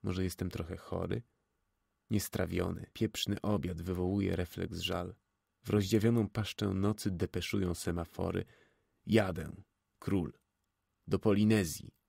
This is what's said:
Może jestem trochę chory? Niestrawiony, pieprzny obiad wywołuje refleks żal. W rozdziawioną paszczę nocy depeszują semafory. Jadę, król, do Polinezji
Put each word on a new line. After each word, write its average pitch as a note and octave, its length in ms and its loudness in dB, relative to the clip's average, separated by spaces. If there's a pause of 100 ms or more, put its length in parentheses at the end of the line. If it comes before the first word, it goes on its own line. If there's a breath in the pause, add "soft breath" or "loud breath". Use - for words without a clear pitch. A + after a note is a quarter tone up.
Może F#2 220 0
jestem F#2 260 -4
trochę F2+ 260 -8
chory? F#2 460 -4 (880)
Niestrawiony, F2+ 800 -2
pieprzny - 480 -2
obiad F2+ 420 0
wywołuje F#2 540 0
refleks F2+ 420 -4
żal. F2+ 360 -4 (480)
W - 80 -6
rozdziawioną G#2 580 4
paszczę - 400 -4
nocy G2 420 0
depeszują F2+ 640 -2
semafory. F2 720 -2 (600 soft breath)
Jadę, F#2 460 2 (460)
król, F#2 340 -2 (760)
do F#2+ 120 0
Polinezji G#2 760 4 (140)